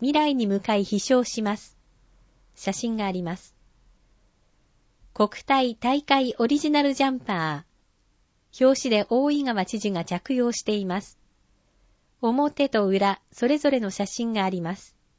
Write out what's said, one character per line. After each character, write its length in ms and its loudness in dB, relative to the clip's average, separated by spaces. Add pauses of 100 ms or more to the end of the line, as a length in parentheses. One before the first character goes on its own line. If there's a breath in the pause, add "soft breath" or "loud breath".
未 100 0
来 240 2
に 100 0
向 140 0
か 160 0
い 80 2
飛 160 -2
翔 240 2
し 180 -6
ま 140 -2
す。 220 -20 (760)
写 180 -4
真 240 -4
が 80 -2
あ 60 -2
り 120 -6
ま 140 -6
す。 180 -20 (1600)
国 160 2 (160)
体 300 2
大 280 0
会 360 2
オ 60 4
リ 140 2
ジ 120 0
ナ 120 4
ル 100 2
ジ 120 2
ャ 60 0
ン 100 -4
パ 420 -4 (880)
ー。 120 2
表 160 6
紙 80 -4
で 200 2
大 220 2
井 140 0
川 200 0
知 140 -6
事 120 -2
が 120 -2
着 300 -4
用 180 2
し 100 -8
て 140 -2
い 100 -4
ま 140 -2
す。 180 -14 (1000)
表 480 0
と 180 0
裏、 360 0 (100)
そ 160 -2
れ 120 2
ぞ 120 2
れ 80 2
の 120 -4
写 160 -4
真 260 -6
が 100 0
あ 60 0
り 100 -4
ま 160 -6
す。 220 -20 (220)